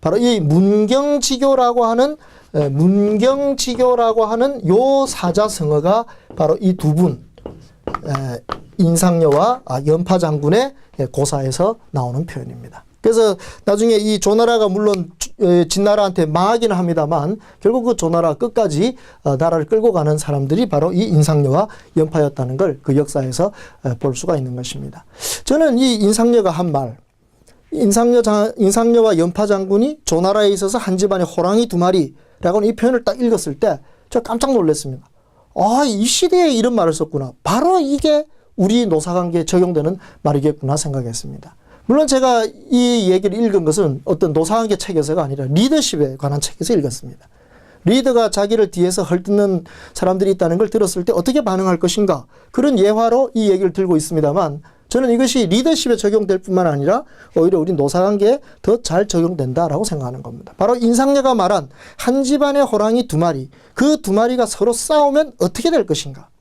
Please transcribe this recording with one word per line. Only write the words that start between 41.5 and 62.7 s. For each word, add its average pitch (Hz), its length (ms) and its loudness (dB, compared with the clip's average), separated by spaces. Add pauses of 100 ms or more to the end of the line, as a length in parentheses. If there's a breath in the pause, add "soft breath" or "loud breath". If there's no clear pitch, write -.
물론 294 220 4
제가 254 380 2 (240)
이 240 420 2
얘기를 190 260 0
읽은 202 280 2
것은 156 400 0
어떤 170 260 0
노사관계 202 460 0
책에서가 160 440 -2
아니라 139 280 -4
리더십에 165 680 0
관한 143 220 -4
책에서 - 360 -4
읽었습니다. 135 520 -6 (580 soft breath)
리더가 233 460 2
자기를 208 400 0
뒤에서 180 320 0
헐뜯는 180 600 0 (280 loud breath)
사람들이 190 380 0
있다는 175 260 0
걸 208 120 0
들었을 196 340 -2
때 202 80 -2
어떻게 254 320 0
반응할 185 360 0
것인가, 180 460 0 (260 soft breath)
그런 269 280 0
예화로 226 540 2
이 220 160 0
얘기를 190 240 2
들고 180 240 0
있습니다만 151 640 -2 (260 soft breath)
저는 247 240 0
이것이 240 360 2
리더십에 240 500 0
적용될 202 400 0
뿐만 185 300 0
아니라 156 360 0 (320 loud breath)
오히려 175 240 2
우리 170 140 -2
노사관계에 196 640 0 (220 soft breath)
더 233 200 0
잘 185 260 -2
적용된다라고 165 760 -2
생각하는 135 400 -8
겁니다. - 320 -18
바로 233 220 0
인상녀가 254 580 2
말한 185 320 0 (300 loud breath)
한 269 260 -2
집안의 285 400 0
호랑이 226 460 0